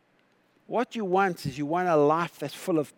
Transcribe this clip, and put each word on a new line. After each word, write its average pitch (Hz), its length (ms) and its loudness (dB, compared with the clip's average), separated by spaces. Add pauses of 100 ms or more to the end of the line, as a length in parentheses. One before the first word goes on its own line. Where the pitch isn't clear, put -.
(680)
What 214 280 -4
you 226 100 -4
want 185 420 0
is 135 120 -10
you 147 80 -4
want 180 220 -2
a 165 80 4
life 151 420 2
that's 143 160 -10
full 175 240 -2
of 143 180 -4